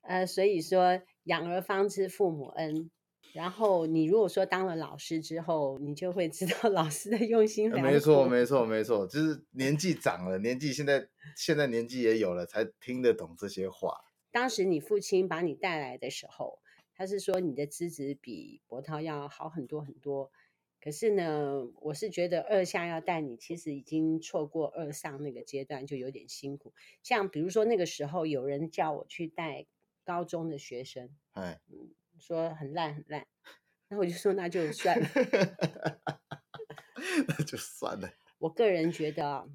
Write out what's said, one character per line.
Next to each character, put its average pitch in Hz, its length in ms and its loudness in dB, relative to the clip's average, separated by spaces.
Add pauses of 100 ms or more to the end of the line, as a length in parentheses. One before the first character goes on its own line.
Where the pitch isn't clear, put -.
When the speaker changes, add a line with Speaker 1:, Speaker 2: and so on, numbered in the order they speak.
Speaker 1:
呃， 185 240 0
所 185 180 0
以 190 200 4
说 180 400 4 (220)
养 165 220 0
儿 180 140 -2
方 196 260 0
知 196 220 -2
父 185 220 2
母 147 160 -6
恩， 160 440 -4 (440)
然 170 160 -4
后 185 340 4
你 160 220 4
如 196 120 6
果 208 80 6
说 190 200 2
当 185 180 2
了 180 100 -2
老 147 220 -6
师 160 240 -4
之 160 180 -6
后， 151 420 0
你 147 140 -6
就 180 160 -4
会 175 200 0
知 180 160 -4
道 170 240 2
老 165 180 4
师 151 220 -6
的 226 160 2
用 220 200 6
心 214 240 2
良 - 120 2
苦。 135 60 6
Speaker 2:
呃， 139 40 8
没 143 80 8
错， 143 260 8
没 123 200 6
错， 131 180 4
没 110 180 2
错， 107 240 2
就 131 160 -2
是 156 280 -2
年 135 260 2
纪 165 160 0
长 90 320 0
了， 92 140 0
年 120 200 0
纪 139 140 -2
现 139 140 -2
在， 139 240 2 (260)
现 151 220 2
在 147 80 4
年 117 200 0
纪 127 140 -6
也 113 160 6
有 98 160 2
了， 87 140 -2
才 110 180 0 (160)
听 127 220 -6
得 120 100 8
懂 85 260 -4
这 104 80 -8
些 95 220 -4
话。 - 380 -6 (240)
Speaker 1:
当 247 180 0
时 208 160 -2
你 175 160 0
父 208 180 -2
亲 185 300 2
把 170 140 -2
你 165 120 -2
带 175 240 -4
来 131 200 -8
的 123 100 -6
时 - 180 -10
候， - 360 -12 (320)
他 190 120 -8
是 196 140 -4
说 190 180 0
你 165 160 0
的 143 120 -2
资 170 240 -6
质 143 240 -6
比 - 520 -14
博 123 140 -10
涛 151 180 -8
要 147 300 -6
好 160 220 -12
很 156 160 -8
多 151 160 -6
很 143 140 -12
多。 139 360 -6 (480)
可 151 100 -8
是 214 200 0
呢， 147 580 0 (140)
我 151 100 -4
是 208 160 -4
觉 175 200 -2
得 170 120 2
二 190 240 4
下 175 220 -2
要 165 120 -4
带 165 220 0
你， 131 160 -6
其 170 220 -10
实 151 160 -6
已 139 80 -10
经 160 360 0
错 160 280 -4
过 151 220 -4
二 156 220 -8
上 147 320 -10
那 147 80 -6
个 123 120 -14
阶 135 240 -8
段， 139 200 -8
就 139 120 -8
有 127 120 -8
点 135 160 -16
辛 139 300 -10
苦。 - 160 -20 (300)
像 202 260 0
比 151 120 -4
如 175 100 0
说 214 160 4
那 233 100 2
个 180 80 2
时 147 220 -6
候 160 180 -2
有 139 220 -2
人 143 240 -4
叫 156 220 -2
我 - 140 -8
去 - 200 -10
带 151 400 -8 (360)
高 175 220 -4
中 165 240 -6
的 151 80 -6
学 127 260 -10
生， 131 320 -14 (180)
Speaker 2:
哎。 87 280 -8 (100)
Speaker 1:
嗯， - 200 -20 (280)
说 165 360 -4
很 143 180 -10
烂 156 220 -4
很 147 140 -12
烂， 147 180 -10 (640)
那 202 80 -8
我 190 80 2
就 175 60 -2
说 381 200 2
那 185 160 -2
就 170 240 0
算 180 260 2
了。 156 80 2
Speaker 2:
<laughs> - 2250 -2
那 156 160 -2
就 120 140 -8
算 - 420 -6
了。 92 140 -10 (240)
Speaker 1:
我 160 100 -4
个 214 220 4
人 170 200 2
觉 156 220 -4
得 156 160 -2
啊 135 260 -6